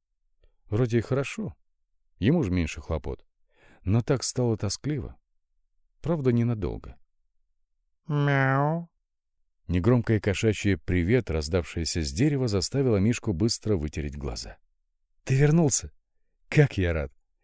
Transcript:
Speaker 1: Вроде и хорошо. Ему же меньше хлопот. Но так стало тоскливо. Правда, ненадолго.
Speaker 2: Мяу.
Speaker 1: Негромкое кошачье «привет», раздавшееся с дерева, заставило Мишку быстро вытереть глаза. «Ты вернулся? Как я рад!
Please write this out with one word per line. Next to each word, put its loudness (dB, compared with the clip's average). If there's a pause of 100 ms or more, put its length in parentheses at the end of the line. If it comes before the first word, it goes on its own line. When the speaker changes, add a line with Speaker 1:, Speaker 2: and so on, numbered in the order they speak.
(680)
Speaker 1:
Вроде 0
и 0
хорошо. -6 (640)
Ему 2
же -2
меньше -2
хлопот. -8 (600)
Но 2
так -2
стало 0
тоскливо. -6 (840)
Правда, 0
ненадолго. -2 (1120)
Speaker 2:
Мяу. 0 (800)
Speaker 1:
Негромкое 2
кошачье 0
«привет», 0
раздавшееся -2
с -4
дерева, 0
заставило 0
Мишку 0
быстро 0
вытереть -6
глаза. -8 (640)
«Ты 0
вернулся? 4 (580)
Как 4
я 0
рад! -4 (300)